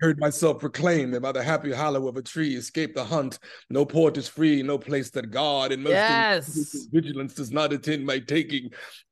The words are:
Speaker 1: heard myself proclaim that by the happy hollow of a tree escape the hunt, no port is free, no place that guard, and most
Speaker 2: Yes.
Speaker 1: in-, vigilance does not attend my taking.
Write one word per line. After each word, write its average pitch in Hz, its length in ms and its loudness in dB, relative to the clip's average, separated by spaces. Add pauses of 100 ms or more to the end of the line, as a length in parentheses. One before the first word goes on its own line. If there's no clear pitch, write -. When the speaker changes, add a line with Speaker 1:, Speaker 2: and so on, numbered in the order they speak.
Speaker 1:
heard 156 180 4
myself 147 400 2
proclaim 147 520 2
that 123 100 -2
by 135 100 -2
the 131 100 -2
happy 147 300 0
hollow 135 360 0
of 123 100 -6
a 131 40 -8
tree 151 340 -4
escape 156 380 -4
the 135 80 -4
hunt, 131 360 -2 (320)
no 139 160 2
port 151 320 4
is 135 100 -6
free, 151 340 4
no 139 140 0
place 139 360 -2
that 117 180 -6
guard, 135 420 0
and 135 100 -4
most 147 100 2
Speaker 2:
Yes. 208 640 2 (200)
Speaker 1:
in-, 131 180 -10
vigilance 139 400 -4
does 131 180 -8
not 147 220 0
attend 147 320 -2
my 135 140 -2
taking. 135 500 -2 (440)